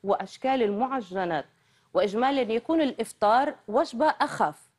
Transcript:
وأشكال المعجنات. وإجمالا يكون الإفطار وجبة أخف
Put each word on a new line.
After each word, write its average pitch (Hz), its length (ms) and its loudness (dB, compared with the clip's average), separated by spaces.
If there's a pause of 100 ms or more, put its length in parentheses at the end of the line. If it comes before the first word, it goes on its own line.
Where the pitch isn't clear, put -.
وأشكال 226 600 0
المعجنات. 202 800 -2 (480)
وإجمالا 226 480 0
يكون 240 400 0
الإفطار 233 720 2 (140)
وجبة 262 400 0 (140)
أخف - 580 -2